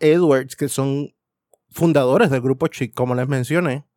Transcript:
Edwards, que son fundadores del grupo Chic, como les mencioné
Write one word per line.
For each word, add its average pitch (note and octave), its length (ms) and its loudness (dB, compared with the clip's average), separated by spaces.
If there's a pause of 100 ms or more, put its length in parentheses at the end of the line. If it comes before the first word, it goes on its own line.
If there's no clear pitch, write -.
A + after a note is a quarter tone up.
Edwards, D3+ 560 2
que D3 100 -4
son C#3 480 -4 (540)
fundadores D#3 600 2
del C3 120 0
grupo C3 260 0
Chic, - 260 -6
como B2+ 220 -2
les B2+ 100 -2
mencioné C#3+ 720 -4